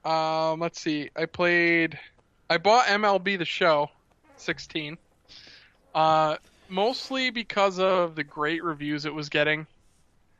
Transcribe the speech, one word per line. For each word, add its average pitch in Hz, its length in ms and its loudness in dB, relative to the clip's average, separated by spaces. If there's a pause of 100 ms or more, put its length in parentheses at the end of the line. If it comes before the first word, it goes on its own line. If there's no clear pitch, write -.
Um, 160 560 -2
let's 170 220 -6
see. 151 340 -4
I 160 120 -4
played, 170 720 2 (500)
I 170 80 2
bought 208 320 4
M 208 160 2
L 196 140 4
B 196 160 -2
The 170 100 -4
Show 151 460 2 (460)
sixteen, 160 600 -8 (960)
uh, 156 440 2 (320)
mostly 254 600 -2
because 202 480 0
of 180 380 2
the 156 80 -6
great 156 400 -4
reviews 147 400 -4
it 151 100 -6
was 151 140 -8
getting. 151 400 0 (720)